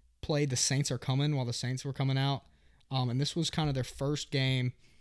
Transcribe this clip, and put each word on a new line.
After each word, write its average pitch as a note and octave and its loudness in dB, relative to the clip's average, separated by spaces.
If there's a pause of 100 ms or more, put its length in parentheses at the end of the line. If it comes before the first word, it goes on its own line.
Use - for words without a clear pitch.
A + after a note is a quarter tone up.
(220)
played D3 2
The C3 0
Saints C3+ 2
Are B2+ 0
Coming C#3+ 0
while B2+ 0
the A#2+ -2
Saints B2+ -4
were C#3 -4
coming C3+ 0
out. C3+ 0 (460)
Um, B2+ 0
and A#2+ 0
this C#3+ 0
was D#3+ 0
kinda D3+ 0
their C3 0
first - -4
game C3 2 (300)